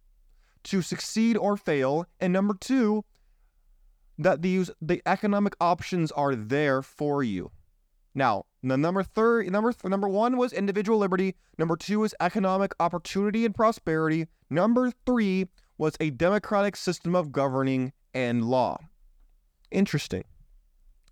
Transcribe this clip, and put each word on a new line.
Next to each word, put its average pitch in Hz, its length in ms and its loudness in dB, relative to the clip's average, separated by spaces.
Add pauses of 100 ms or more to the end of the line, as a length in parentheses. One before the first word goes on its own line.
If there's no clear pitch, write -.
(640)
to 190 180 -2
succeed 220 560 0
or 202 180 0
fail, 151 500 0 (140)
and 185 140 0
number 196 260 0
two, 214 460 0 (1120)
that 160 240 2
these, 185 300 0 (100)
the 160 240 -2
economic 202 560 0
options 170 520 0
are 143 220 0
there 135 460 0
for 143 420 -4
you. 92 280 -4 (640)
Now, 117 300 0 (180)
the 131 120 0
number 175 280 0
thir-, 226 400 2
number 208 280 0
th-, - 180 -8
number 196 200 0
one 233 280 2
was 247 140 0
individual 202 460 0
liberty. 190 380 0 (240)
Number 165 180 0
two 214 260 -2
is 208 160 -2
economic 190 600 0
opportunity 196 640 0
and 214 80 0
prosperity. 160 720 0 (220)
Number 233 420 2 (140)
three 196 400 2 (320)
was 156 220 -2
a 160 100 0
democratic 196 680 0
system 175 400 -2
of 156 160 0
governing 135 600 0 (220)
and 120 280 0
law. 117 360 0 (880)
Interesting. 151 540 -2 (880)